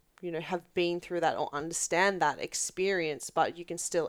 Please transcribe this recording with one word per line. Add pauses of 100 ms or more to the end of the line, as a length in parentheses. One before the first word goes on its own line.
(220)
you
know,
have
been
through
that
or
understand
that
experience,
but
you
can
still